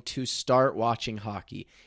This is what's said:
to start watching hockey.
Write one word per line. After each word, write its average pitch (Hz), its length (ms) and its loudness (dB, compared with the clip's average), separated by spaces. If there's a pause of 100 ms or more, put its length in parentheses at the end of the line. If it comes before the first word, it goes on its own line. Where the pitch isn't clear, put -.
to 131 200 -6
start 131 480 4
watching 117 440 -2
hockey. 104 500 -10 (200)